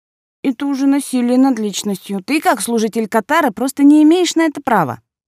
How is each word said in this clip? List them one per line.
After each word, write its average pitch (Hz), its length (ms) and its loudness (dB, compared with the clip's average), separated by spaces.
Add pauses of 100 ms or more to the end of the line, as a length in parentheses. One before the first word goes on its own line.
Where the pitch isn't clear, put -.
(440)
«Это 277 220 -4
уже 277 220 -2
насилие 254 500 0
над 262 200 4
личностью. 202 640 -6
Ты, 285 200 -4
как 302 200 0
служитель 226 460 -2
Катара, 294 440 0
просто 269 320 -4
не 302 200 6
имеешь 330 320 2
на 330 80 2
это 302 180 -4
права». 156 400 -2 (300)